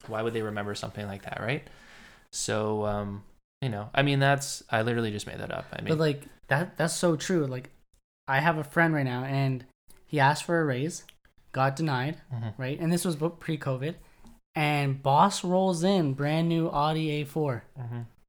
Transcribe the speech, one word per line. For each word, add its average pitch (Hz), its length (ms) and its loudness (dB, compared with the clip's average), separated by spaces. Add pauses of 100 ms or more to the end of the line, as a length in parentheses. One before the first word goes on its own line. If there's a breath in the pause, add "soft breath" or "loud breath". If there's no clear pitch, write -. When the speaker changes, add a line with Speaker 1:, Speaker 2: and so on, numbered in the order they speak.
Speaker 1:
why 110 160 -4
would 117 100 -2
they 113 80 -2
remember 104 320 -4
something 104 320 -8
like 98 180 -10
that, - 160 -10
right? 131 280 -4 (640 loud breath)
So, 107 540 -2
um, 104 380 -4 (380)
you 131 80 -2
know, 104 240 -6
I 139 100 2
mean, 139 160 2
that's, 139 500 0
I 110 140 2
literally 117 280 0
just 104 140 -6
made - 140 -10
that - 120 -8
up. - 220 -6
I - 80 -8
mean, 156 80 -2
Speaker 2:
But, 160 80 2
like, 151 280 0 (220)
that, 160 300 -2
that's 160 160 0
so 170 220 2
true. 156 320 0
Like, 127 240 -8 (560)
I 135 120 4
have 156 200 4
a 151 40 -2
friend 165 300 4
right 147 100 2
now, 127 200 -2
and 135 420 0 (400)
he 151 140 0
asked 143 240 6
for 170 180 2
a - 20 2
raise, 143 420 -2 (480)
got 135 220 2
denied, 147 420 0 (140)
Speaker 1:
Mm-hmm. 117 300 -6
Speaker 2:
right? 131 180 -4
And 170 140 2
this 170 100 2
was 170 120 0
bo-, 156 160 -2
pre-covid. 143 640 -4 (600 loud breath)
And 143 460 0
boss 160 420 4
rolls 180 400 2
in, 180 300 4
brand 151 360 0
new 165 200 2
Audi 156 400 0
A 147 140 -2
four. 139 400 -4 (160)
Speaker 1:
Mm-hmm. 120 220 -8 (280)